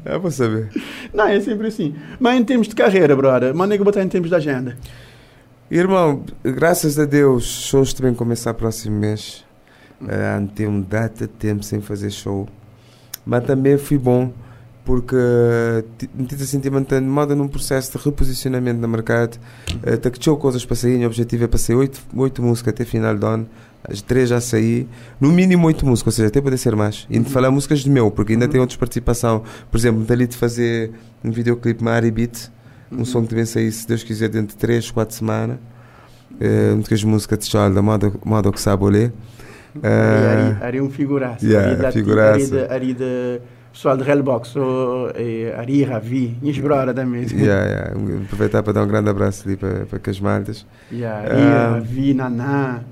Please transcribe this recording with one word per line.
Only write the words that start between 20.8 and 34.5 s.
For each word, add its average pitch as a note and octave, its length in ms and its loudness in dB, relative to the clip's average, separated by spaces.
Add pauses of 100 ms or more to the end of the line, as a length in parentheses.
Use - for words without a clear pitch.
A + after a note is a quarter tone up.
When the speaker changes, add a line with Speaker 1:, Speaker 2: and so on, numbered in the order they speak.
Speaker 1:
o A#2+ 40 2
objetivo A#2 380 -2
é - 20 -2
para A#2 100 2
sair A2+ 200 2
oito, C#3 220 0 (160)
oito C3 280 -2
músicas A#2+ 300 0
até B2 120 -4
final A2 320 -2
do G#2 80 -2
ano. A2 220 -2 (400)
As G2+ 140 -10
três B2 280 2
já A#2+ 120 2
saí. A#2+ 460 0 (320)
No C#3 120 6
mínimo F3+ 360 6
oito D#3+ 180 2
músicas, A#2 280 2
ou - 40 -2
seja, A2 120 4
até C#3 120 2
poder C3+ 160 0
ser A#2 180 0
mais. G#2 320 -2
E A2+ 60 -8
de - 60 2
Speaker 2:
Uhum. - 60 2
Speaker 1:
falar C3 260 2
músicas C#3+ 300 2
de C3+ 80 -2
meu, B2 220 4
porque A2 220 0
ainda A#2+ 120 2
Speaker 2:
Uhum. A#2+ 60 -2
Speaker 1:
tem C3 100 4
outras B2+ 160 -2
participação. A#2 680 0 (280)
Por - 60 0
exemplo, A2+ 300 2
me A#2 40 0
ali B2 160 2
de A#2+ 80 -8
fazer A#2 560 -2 (320)
um A#2 80 -4
videoclipe, A#2 500 0
uma A2+ 100 0
Ari A2+ 200 2
Beat. A#2 400 -6 (400)
Um B2+ 80 -8
Speaker 2:
Uhum. A#2 60 -2
Speaker 1:
som A#2+ 180 -2
que A2+ 60 -4
também A2+ 160 0
sair, A2+ 260 -2
se - 160 -10
Deus A#2 160 -2
quiser, A2 260 -4
dentro G#2+ 200 -2
de - 80 -18